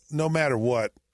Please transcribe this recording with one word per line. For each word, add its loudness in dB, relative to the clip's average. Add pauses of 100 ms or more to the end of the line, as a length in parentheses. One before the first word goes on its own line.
(120)
no 0
matter 0
what, 0 (220)